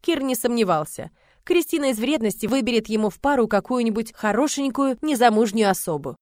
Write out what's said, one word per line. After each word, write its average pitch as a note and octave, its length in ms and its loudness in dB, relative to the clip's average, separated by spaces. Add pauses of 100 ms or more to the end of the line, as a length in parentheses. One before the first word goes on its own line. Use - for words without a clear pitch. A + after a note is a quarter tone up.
Кир D#4 220 -2
не C4 100 -2
сомневался. G#3+ 760 -2 (320)
Кристина D4+ 480 0
из G#3+ 80 -4
вредности A3+ 480 -2
выберет A3 420 0
ему G#3+ 220 0
в - 80 -20
пару C4+ 280 2
какую-нибудь A3+ 680 0
хорошенькую, C4+ 880 0
незамужнюю A3 680 2
особу. D3 520 -4